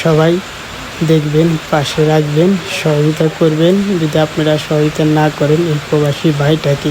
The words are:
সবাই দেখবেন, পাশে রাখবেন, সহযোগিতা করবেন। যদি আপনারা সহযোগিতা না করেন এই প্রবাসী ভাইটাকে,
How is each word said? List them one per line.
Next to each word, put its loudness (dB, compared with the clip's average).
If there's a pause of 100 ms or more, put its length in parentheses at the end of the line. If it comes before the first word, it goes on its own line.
সবাই 2 (760)
দেখবেন, 2 (220)
পাশে -2 (120)
রাখবেন, 2 (300)
সহযোগিতা 0 (120)
করবেন। 2 (260)
যদি -2 (100)
আপনারা -2 (140)
সহযোগিতা 0 (140)
না 2 (120)
করেন 2 (120)
এই -2 (100)
প্রবাসী 0 (120)
ভাইটাকে, 0